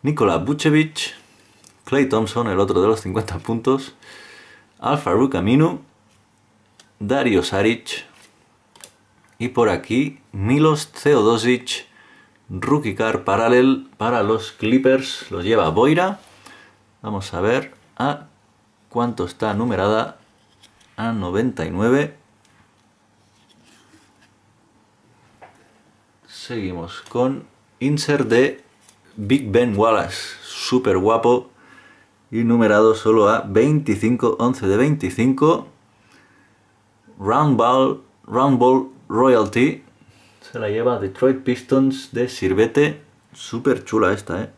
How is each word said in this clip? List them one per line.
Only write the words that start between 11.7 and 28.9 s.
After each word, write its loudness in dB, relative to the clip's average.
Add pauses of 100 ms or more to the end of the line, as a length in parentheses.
rookie -2
card -4
parallel 2
para -2
los -2
Clippers, -2
lo -8
lleva 2
Boira. 2 (840)
Vamos -8
a -4
ver -2 (220)
a -6 (640)
cuánto -4
está -6
numerada, -2 (800)
a -4
noventa -4
y -6
nueve. 0 (4000)
Seguimos -10
con -4 (340)
insert 0
de 2 (540)